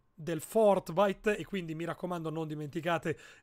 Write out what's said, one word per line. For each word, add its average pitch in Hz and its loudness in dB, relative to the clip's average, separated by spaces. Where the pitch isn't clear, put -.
del 160 -4
Fortbyte 202 2
e 165 -8
quindi 170 -6
mi 160 -6
raccomando 165 -4
non 160 -4
dimenticate 151 -2